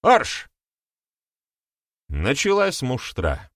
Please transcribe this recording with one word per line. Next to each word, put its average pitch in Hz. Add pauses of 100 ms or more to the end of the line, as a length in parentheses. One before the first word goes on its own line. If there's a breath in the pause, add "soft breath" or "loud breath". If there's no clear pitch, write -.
Арш!» - (1600)
Началась 98
муштра. 95